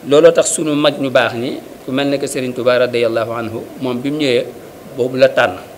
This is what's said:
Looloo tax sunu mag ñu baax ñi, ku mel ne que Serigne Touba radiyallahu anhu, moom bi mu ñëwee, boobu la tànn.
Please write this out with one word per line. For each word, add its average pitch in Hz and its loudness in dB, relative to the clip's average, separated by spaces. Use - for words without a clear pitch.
Looloo 160 6
tax 165 2
sunu 156 -2
mag 147 2
ñu 135 -2
baax 123 2
ñi, 120 -6
ku 135 -6
mel 139 0
ne 139 0
que 143 -4
Serigne 127 -6
Touba 123 2
radiyallahu 117 0
anhu, 113 -6
moom 127 -4
bi 139 -4
mu 151 -4
ñëwee, 127 2
boobu 131 -2
la 131 6
tànn. 120 2